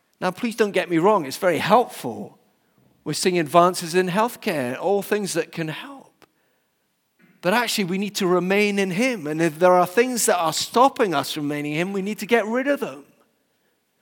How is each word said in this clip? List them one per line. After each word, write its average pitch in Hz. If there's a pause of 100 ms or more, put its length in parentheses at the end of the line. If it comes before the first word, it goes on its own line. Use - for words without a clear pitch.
(200)
Now, 185
please 226
don't 208
get 175
me 170
wrong, 185
it's 131
very 175
helpful. 143 (680)
We're 156
seeing 180
advances 170
in 185
healthcare, 170
all 196
things 196
that 160
can 160
help. - (1160)
But 180
actually, 220
we 180
need 202
to 196
remain 196
in 190
him. 208
And 156
if 160
there 180
are 180
things 240
that 202
are 165
stopping 254
us 139
from 151
remaining 147
in 151 (100)
him, 196
we 196
need 208
to 214
get 226
rid 247
of 285
them. 147 (1000)